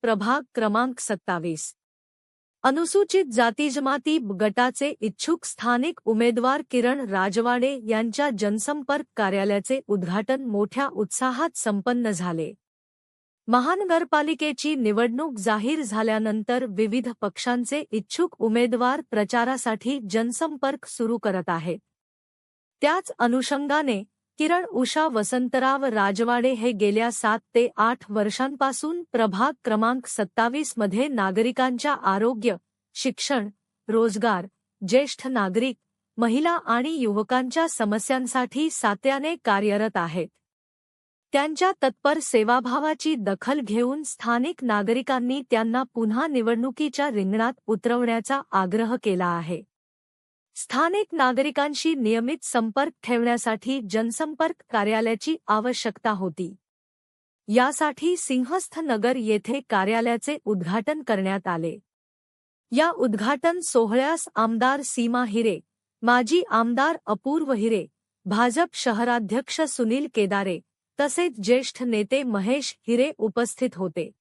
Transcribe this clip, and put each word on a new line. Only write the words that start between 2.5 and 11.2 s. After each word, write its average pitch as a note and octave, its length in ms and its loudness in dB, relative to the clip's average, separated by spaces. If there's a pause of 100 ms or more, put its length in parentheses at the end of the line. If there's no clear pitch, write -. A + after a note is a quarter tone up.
अनुसूचित E4+ 640 2
जाती A#3+ 460 2
जमाती C#4 480 0
ब G#3 140 -4
गटाचे B3 680 0
इच्छुक D4+ 440 -2
स्थानिक B3 600 -2
उमेदवार A#3+ 680 2
किरण B3 300 2
राजवाडे A#3 880 0
यांच्या A3+ 500 0
जनसंपर्क C#4+ 680 -2 (120)
कार्यालयाचे G3+ 720 0
उद्घाटन G#3 580 -2
मोठ्या A#3 420 -2
उत्साहात B3+ 680 -2